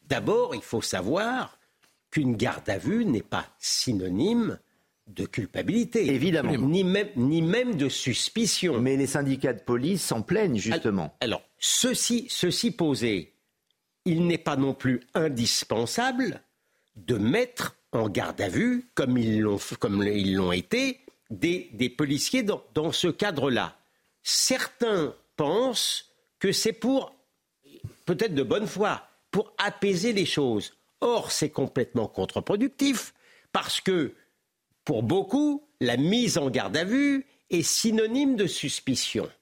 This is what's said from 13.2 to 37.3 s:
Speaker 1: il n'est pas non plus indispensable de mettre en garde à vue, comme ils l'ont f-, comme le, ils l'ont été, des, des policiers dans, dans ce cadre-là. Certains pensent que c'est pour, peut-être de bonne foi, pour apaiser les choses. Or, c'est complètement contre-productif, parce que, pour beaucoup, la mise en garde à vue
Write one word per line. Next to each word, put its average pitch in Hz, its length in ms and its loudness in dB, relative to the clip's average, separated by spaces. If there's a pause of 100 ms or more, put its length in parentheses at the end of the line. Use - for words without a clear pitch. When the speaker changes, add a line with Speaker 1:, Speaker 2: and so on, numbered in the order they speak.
Speaker 1:
il 170 220 2
n'est 165 120 2
pas 151 180 -2
non 135 180 2
plus 127 260 0 (140)
indispensable 160 1300 0 (540)
de 110 200 -2
mettre 165 600 0 (160)
en 113 160 0
garde 90 320 -4
à 101 80 0
vue, 240 460 0
comme 123 240 0
ils 110 220 2
l'ont 104 160 2
f-, - 200 -8
comme 101 260 0
le, 104 140 2
ils 95 180 2
l'ont 95 180 2
été, 247 480 -2 (300)
des, 170 440 -2
des 123 160 -2
policiers 151 520 0
dans, 202 200 -2 (120)
dans 160 180 0
ce - 160 0
cadre-là. 135 680 0 (460)
Certains 214 920 0 (220)
pensent 208 760 0 (280)
que 190 140 2
c'est 220 200 0
pour, 262 420 -2 (920)
peut-être 180 280 0
de 139 80 2
bonne 175 240 0
foi, 180 360 -2 (280)
pour 202 280 -2
apaiser 196 540 0
les 196 140 2
choses. 120 480 0 (260)
Or, 233 320 0
c'est - 180 0
complètement 123 560 -2
contre-productif, 208 1040 -2 (400)
parce - 280 -4
que, 175 340 0 (680)
pour 120 180 0
beaucoup, 233 600 0 (160)
la 120 160 2
mise 175 420 2
en 143 120 0
garde 104 260 -2
à 165 80 0
vue 269 420 0 (240)